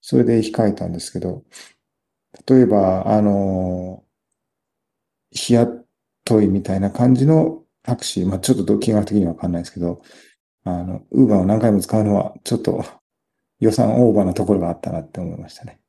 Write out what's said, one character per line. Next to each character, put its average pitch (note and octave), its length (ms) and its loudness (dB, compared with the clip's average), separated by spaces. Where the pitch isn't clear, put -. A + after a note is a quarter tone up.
そ - 180 -4
れ B2 60 4
で A#2 160 2
控 A2 280 -2
え G2 40 -2
た G2 140 -8
ん F2 60 -8
で F2 80 -10
す - 100 -14
け - 80 -10
ど、 F2+ 240 -8
例 C3 140 6
え B2 60 6
ば、 F#2+ 420 0
あ G#2+ 120 2
の、 F#2 840 -2
日 - 220 0
雇 - 880 0
い G#2+ 60 4
み G2 160 0
た F#2+ 140 -4
い F#2+ 40 -2
な G2 100 -2
感 B2+ 240 2
じ C3 120 2
の D#3+ 360 2
タ A#2+ 140 -4
ク - 80 -14
シ - 180 -4
ー、 F2+ 40 -2
ま F#2+ 100 -2
あ、 - 20 -4
ち B2+ 140 0
ょ - 20 6
っ - 20 -2
と G2 80 -4
ど-、 G#2 140 0
金 A2 160 -2
額 G#2 120 0
的 G2+ 100 -2
に F#2+ 100 2
は E2 60 -4
分 - 80 -12
か F2+ 80 -6
ん F2 40 -2
な F2 60 -4
い F2 40 -8
で - 40 -12
す - 60 -20
け - 80 -12
ど、 E2+ 220 -6
あ F2+ 200 -6
の、 F#2 200 -10
Uber G#2+ 260 4
を F2+ 80 2
何 G#2+ 120 2
回 A2 140 2
も G2+ 80 2
使 - 180 -2
う G#2+ 60 2
の G#2 100 2
は G2 200 -2
ち - 80 -4
ょ A#2+ 40 -2
っ - 20 -2
と - 260 -4
予 A2 120 2
算 A#2+ 300 2
オ A#2 100 6
ー - 20 2
バ G#2 80 2
ー - 40 2
な F2+ 80 -2
と - 100 -4
こ G#2 80 0
ろ F#2 80 2
が E2+ 80 -4
あ F2 40 -4
っ - 80 -10
た - 120 -8
な E2 80 -6
っ D2+ 100 -16
て - 80 -14
思 E2+ 160 -8
い E2 60 -14
ま - 80 -18
し - 60 -20
た - 100 -20
ね。 - 240 -20